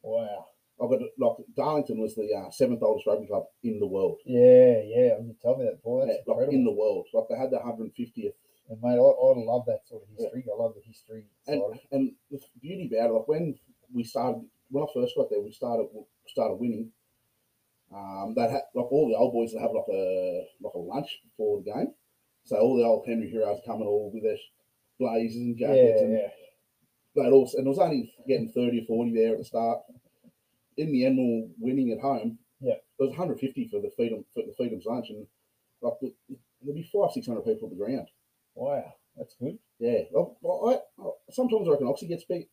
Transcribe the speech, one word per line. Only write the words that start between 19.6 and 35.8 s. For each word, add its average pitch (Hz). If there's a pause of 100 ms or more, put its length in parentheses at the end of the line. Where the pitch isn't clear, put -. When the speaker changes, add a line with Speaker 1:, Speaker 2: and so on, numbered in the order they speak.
Speaker 2:
have, -
like, -
a, 92 (140)
like, -
a 87
lunch 92
before 104
the 101
game. 139 (520)
So 110
all 123
the 120
old 113
Penrith 113
heroes 104
coming 110
all 104
with 110
their 107 (640)
blazers 113
and 120
jackets, 127
Speaker 1:
Yeah, 104
Speaker 2:
and 110
Speaker 1:
yeah. 104 (840)
Speaker 2:
they'd 127
all, 135
and 135
it -
was 135
only 143 (160)
getting 113
thirty 120
or -
forty 117
there 113
at 110
the 113
start. 117 (960)
In 156
the 127
end, 131
we 117
were 113 (120)
winning 127
at 107
home. 120 (200)
Speaker 1:
Yeah. 127
Speaker 2:
It - (160)
was 135
a -
hundred 170
fifty 127
for 104
the 101
Freedom, 110
for 117
the -
Freedom's 110
lunch, 117
and, 107 (540)